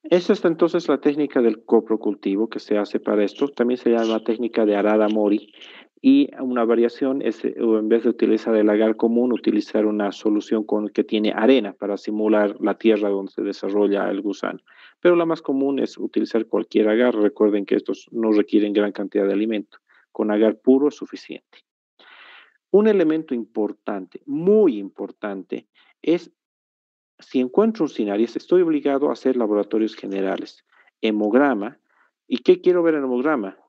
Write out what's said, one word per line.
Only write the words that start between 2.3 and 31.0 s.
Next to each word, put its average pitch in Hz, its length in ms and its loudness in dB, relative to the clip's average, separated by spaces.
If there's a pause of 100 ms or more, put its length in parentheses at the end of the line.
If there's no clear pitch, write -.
que 107 100 -10
se - 180 -4
hace 104 220 -4
para 104 240 0
esto. 120 240 -4
También 123 300 -2
se 123 140 -2
llama 113 320 0
técnica 117 420 -2
de 104 100 2
arada 107 320 2
mori. 104 460 -2 (520)
Y 135 320 6
una 123 280 -2
variación 117 560 0
es, - 240 -4
eh, - 120 -4
en 110 300 0
vez 117 160 2
de 123 60 2
utilizar 110 460 0
el 107 140 4
agar 110 280 2
común, 120 340 0
utilizar 107 540 -2
una 104 260 -2
solución 107 540 -2
con, 104 240 -4
que - 160 -2
tiene 107 260 -2
arena 110 400 2
para 101 240 -6
simular 107 640 0
la 101 180 -2
tierra 104 320 2
donde 98 220 -4
se - 100 -8
desarrolla 101 720 -2
el 98 100 -6
gusano. - 380 -6 (400)
Pero 175 160 4
la 170 100 2
más 160 160 -4
común 139 380 -2
es 120 180 -6
utilizar 107 480 -4
cualquier 107 440 0
agar. 120 260 2
Recuerden 104 500 2
que - 100 0
estos - 360 -6
no 113 220 0
requieren 104 400 2
gran 104 180 2
cantidad 101 340 -2
de 98 80 0
alimento. 107 440 -4 (340)
Con 107 180 -4
agar 107 300 2
puro 135 300 4
es - 60 -6
suficiente. - 640 -16 (1080)
Un 208 180 4
elemento 160 460 2
importante, 104 920 -6
muy 165 520 2
importante, 98 880 -10 (340)
es 170 280 -2 (880)
si - 200 -4
encuentro 185 460 0
un 127 40 -6
cinarias, 107 460 -2
estoy 180 280 2
obligado 143 460 0
a 131 40 -4
hacer 127 240 -2
laboratorios 107 580 -2
generales, 98 680 -6 (340)
hemograma. 107 800 0 (480)